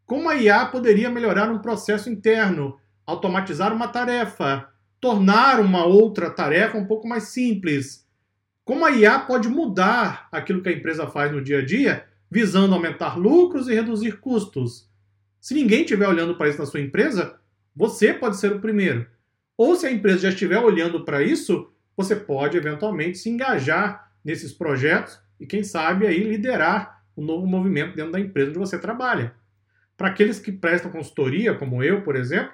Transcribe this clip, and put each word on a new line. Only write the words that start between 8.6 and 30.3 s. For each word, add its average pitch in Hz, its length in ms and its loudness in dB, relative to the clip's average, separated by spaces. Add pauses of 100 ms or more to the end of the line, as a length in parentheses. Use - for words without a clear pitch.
Como 311 220 0
a 302 60 4
I 220 140 6
A 254 140 6
pode 247 300 -2
mudar 220 840 0
aquilo 180 300 -4
que 185 80 -4
a 170 40 0
empresa 156 340 -6
faz 147 240 -2
no 143 100 -4
dia 139 180 0
a 135 60 -2
dia, 190 400 0 (240)
visando 190 440 2
aumentar 165 440 -4
lucros 277 520 4
e 233 40 2
reduzir 220 460 -2
custos? 165 680 -4 (500)
Se - 140 -10
ninguém 277 320 4
tiver 202 240 0
olhando 170 260 0
pra 151 140 0
isso 143 100 -4
na 143 60 -4
sua 147 160 -6
empresa, 180 580 -2 (340)
você 220 400 2
pode 233 220 -4
ser 202 160 -2
o 196 80 -4
primeiro. 196 480 0 (500)
Ou 311 200 4
se 311 100 -2
a 262 40 -2
empresa 190 320 2
já 190 60 2
estiver 185 300 0
olhando 170 460 2
pra 143 180 0
isso, - 460 -2 (260)
você 190 200 -2
pode 147 420 -2
eventualmente 160 600 -4
se 220 100 -8
engajar 196 840 -2 (140)
nesses 147 260 -8
projetos 151 680 -2 (200)
e, 139 60 -16
quem 202 180 -6
sabe, 180 440 0
aí 180 160 2
liderar 208 800 0 (120)
um 151 80 -10
novo 165 220 -4
movimento 185 500 -2
dentro 156 180 -8
da 185 60 -4
empresa 170 300 -2
onde 151 80 -8
você 185 220 -6
trabalha. 220 560 -4 (600)
Pra 190 120 -2
aqueles 208 320 2